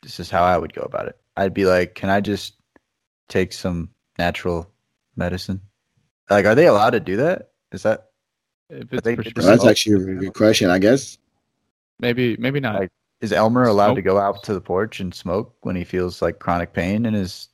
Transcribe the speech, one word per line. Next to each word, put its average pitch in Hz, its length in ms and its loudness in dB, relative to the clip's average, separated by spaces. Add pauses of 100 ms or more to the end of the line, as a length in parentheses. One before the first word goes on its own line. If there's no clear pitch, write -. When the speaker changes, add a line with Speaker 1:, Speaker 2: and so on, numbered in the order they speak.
Speaker 1:
This - 180 -18
is 85 100 -12
how 87 120 2
I 90 160 4
would 82 160 -6
go - 80 -10
about - 260 -8
it. - 80 -16 (200)
I'd 95 180 -2
be 98 100 0
like, 90 300 2
"Can 98 160 -4
I 101 100 2
just 98 340 -6 (720)
take 92 260 -2
some 85 340 -6 (300)
natural 85 520 -4 (460)
medicine?" 92 440 -6 (680)
Like, 101 160 4
are 107 100 6
they 156 120 6
allowed 113 240 6
to 117 100 0
do 90 160 -6
that? 160 360 -2 (200)
Is 98 120 -12
that, - 260 -2 (580)
Speaker 2:
If 131 240 -16
Speaker 1:
are 127 40 -4
Speaker 2:
it's - 80 -6
Speaker 1:
they, 117 100 0
Speaker 2:
prescribed. 113 240 -8
Speaker 3:
Well, - 80 2
that's 110 180 6
Speaker 1:
oh. 117 60 8
Speaker 3:
actually 107 240 2
a 95 100 2
really 95 220 -6
good 90 80 -10
question, 107 340 4
I 90 100 4
guess. 117 380 2 (840)
Speaker 2:
Maybe, 120 380 -2
maybe 135 240 -4
not. 107 200 -4
Speaker 1:
Like, 95 100 -6 (320)
is 104 100 -2
Elmer 110 320 2
allowed 101 240 4
Speaker 2:
Smoke? 123 80 2
Speaker 1:
to 95 60 -4
go 95 160 2
out 101 240 -2
to 110 120 -6
the 90 60 -4
porch 98 400 -4
and 90 140 -8
smoke 92 480 -6
when 101 140 -6
he 87 80 -6
feels, 90 360 -4
like, 85 200 -4
chronic 87 340 -4
pain 101 320 -2
in 107 80 -2
his 95 400 -6